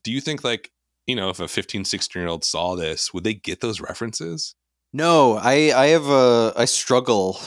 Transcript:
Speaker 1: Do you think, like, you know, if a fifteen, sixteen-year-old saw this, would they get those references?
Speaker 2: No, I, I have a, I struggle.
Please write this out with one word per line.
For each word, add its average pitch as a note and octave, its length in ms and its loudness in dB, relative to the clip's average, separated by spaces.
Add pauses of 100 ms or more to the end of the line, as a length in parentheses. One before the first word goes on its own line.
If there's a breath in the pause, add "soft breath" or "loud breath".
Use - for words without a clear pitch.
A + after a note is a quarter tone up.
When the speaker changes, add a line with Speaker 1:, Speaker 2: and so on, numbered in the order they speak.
Speaker 1:
Do A2 80 -6
you C3+ 80 -4
think, D3+ 240 -10
like, A#2 260 -4 (360)
you B2+ 100 -4
know, F#2+ 140 -4
if F2+ 100 -8
a E2 80 -8
fifteen, F#2+ 380 -6
sixteen-year-old F2 580 -6
saw F2 320 -4
this, D#2+ 380 -6
would F2 100 -8
they A2 100 -2
get - 280 -10
those G#2+ 180 -6
references? E2+ 720 -10 (380)
Speaker 2:
No, D3 460 4
I, C#3 360 4
I C3+ 120 6
have D#3 200 4
a, B2 480 4
I A#2+ 120 0
struggle. A#2 800 0